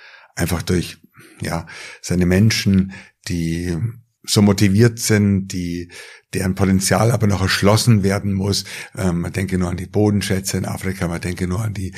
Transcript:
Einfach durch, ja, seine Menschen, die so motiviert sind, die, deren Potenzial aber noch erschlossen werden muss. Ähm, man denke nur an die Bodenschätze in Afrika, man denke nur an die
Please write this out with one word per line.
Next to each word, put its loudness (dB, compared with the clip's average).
Einfach -2
durch, -2
ja, -6
seine 0
Menschen, 2
die -4
so 2
motiviert 4
sind, 2
die, -6
deren -2
Potenzial 2
aber 0
noch 0
erschlossen 4
werden 0
muss. -2
Ähm, 0
man -6
denke -2
nur 0
an -6
die -8
Bodenschätze 0
in -4
Afrika, -4
man -6
denke -4
nur -2
an -4
die -8